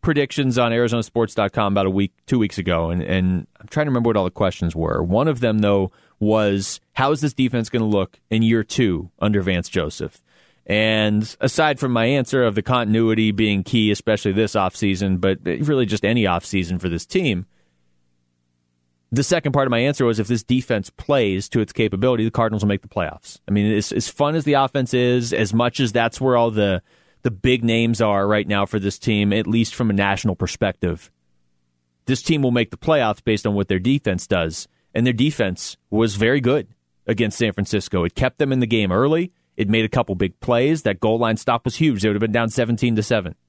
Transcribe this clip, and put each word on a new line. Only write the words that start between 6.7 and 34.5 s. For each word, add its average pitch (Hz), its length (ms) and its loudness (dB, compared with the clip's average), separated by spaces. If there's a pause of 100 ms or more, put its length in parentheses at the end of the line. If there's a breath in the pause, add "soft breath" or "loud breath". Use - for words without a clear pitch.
how 135 180 0
is 147 80 -2
this 143 120 0
defense 120 360 -2
gonna 117 160 -2
look 101 340 -2 (100)
in 113 140 2
year 113 220 2
two 90 560 -2
under 104 220 0
Vance 90 260 -2
Joseph? 76 520 -6 (460 soft breath)
And 107 760 0
aside 151 380 0
from 131 140 -2
my 113 140 0
answer 135 360 0
of 107 140 0
the 107 60 -2
continuity 110 680 2
being 101 320 0
key, 107 300 2
especially 104 400 -2
this 104 220 0
offseason, 95 680 0
but 95 240 0
really 131 420 0
just 98 180 -2
any 113 200 2
offseason 90 560 -2
for 92 80 -4
this 85 180 -4
team, 117 400 -2 (1700)
the 127 120 0
second 156 280 0
part 135 160 2
of - 20 0
my 117 80 0
answer 135 260 0
was, 113 140 2
if 104 80 -2
this 113 160 -2
defense 127 480 -2
plays 104 600 -2
to 123 100 0
its 107 120 -2
capability, 110 520 0
the 113 80 0
Cardinals 107 320 0
will 104 40 2
make 101 140 0
the 104 60 -20
playoffs. 78 580 -8
I 101 60 -2
mean, 104 200 2
as, 104 200 -2
as - 160 -4
fun 147 260 -2
as 165 80 -2
the 147 120 2
offense 135 400 0
is, 123 380 2
as 104 220 -2
much 117 240 0
as 120 140 0
that's 117 280 0
where 131 160 2
all 117 140 2
the, 101 320 0 (400 soft breath)
the 123 80 0
big 117 340 0
names 113 360 2
are 101 260 2
right 104 200 2
now 101 180 0
for 107 140 -4
this 98 200 -2
team, 104 340 2
at 104 140 0
least 113 280 0
from 113 160 0
a - 20 2
national 98 440 0
perspective, 90 720 -4 (960)
this 131 160 -2
team 151 200 0
will 127 100 2
make 120 180 0
the - 60 -14
playoffs 127 460 0
based 110 240 0
on 104 80 0
what 101 140 0
their 95 100 0
defense 107 480 0
does. 82 420 -2 (260)